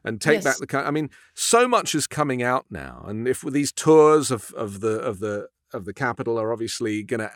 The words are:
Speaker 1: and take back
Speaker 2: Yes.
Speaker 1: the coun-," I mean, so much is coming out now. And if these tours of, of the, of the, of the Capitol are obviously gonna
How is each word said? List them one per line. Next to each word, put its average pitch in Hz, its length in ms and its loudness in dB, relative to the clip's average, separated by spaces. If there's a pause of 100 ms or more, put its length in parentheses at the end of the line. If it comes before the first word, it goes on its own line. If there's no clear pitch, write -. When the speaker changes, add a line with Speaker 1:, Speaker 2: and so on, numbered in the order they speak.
Speaker 1:
and 110 180 -6
take 160 220 2
back 135 120 2
Speaker 2:
Yes. - 60 -8
Speaker 1:
the - 60 -10
coun-," - 200 -2
I 143 40 -2
mean, 151 200 -2 (240)
so - 340 4
much 226 260 0
is 147 140 -2
coming 135 340 -2
out 123 260 0
now. 67 380 -12
And 110 220 -6
if 127 140 -2
these 139 280 -2
tours 156 640 6
of, 113 220 -6
of 101 260 -8
the, 110 200 -2
of 107 200 -6
the, 104 280 -6 (240)
of 110 120 -10
the 98 100 -12
Capitol 117 460 -4
are 110 120 -2
obviously 110 520 -6
gonna 110 320 -6